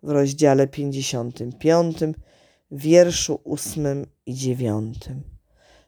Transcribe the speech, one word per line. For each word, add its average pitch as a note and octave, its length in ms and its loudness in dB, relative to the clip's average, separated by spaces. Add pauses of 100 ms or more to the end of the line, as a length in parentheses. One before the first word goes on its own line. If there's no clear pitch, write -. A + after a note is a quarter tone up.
w D3+ 60 -8
rozdziale C#3 580 4
pięćdziesiątym C3+ 840 -6
piątym, D#3+ 600 0 (580)
wierszu D#3+ 720 4
ósmym C#3+ 600 -4 (200)
i B2 80 -8
dziewiątym. B2+ 880 -4 (680)